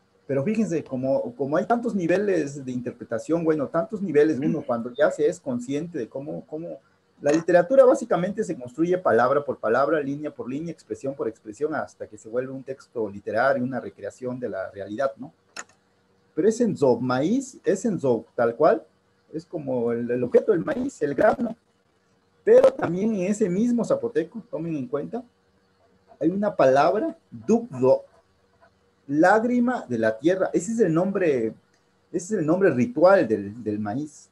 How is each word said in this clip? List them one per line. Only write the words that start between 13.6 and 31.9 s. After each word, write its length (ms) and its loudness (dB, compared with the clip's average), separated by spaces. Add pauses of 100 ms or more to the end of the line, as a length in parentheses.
una 160 -6
recreación 580 -12
de 120 -8
la 200 -8
realidad, 460 -6
¿no? 160 -16 (1040)
Pero 140 4
es 100 -4
en 160 2
zo, 240 4
maíz, 640 -2
es 220 0
en 120 -2
zo, 280 0 (100)
tal 220 2
cual, 260 4 (480)
es 140 -12
como 480 -4
el, 180 -4
el 140 0
objeto, 260 2
el 140 0
maíz, 380 -6
el 120 -4
grano. 400 0 (880)
Pero 300 8
también 420 -2
en 160 -2
ese 160 0
mismo 380 0
zapoteco, 680 -4
tomen 240 -6
en 120 -6
cuenta, 360 -6 (960)
hay 80 2
una 260 0
palabra, 640 4 (140)
dubdo, 720 2 (1080)
lágrima 800 2
de 100 -4
la 220 0
tierra. 320 2
Ese 220 -2
es 80 -4
el 120 4
nombre, 600 0 (580)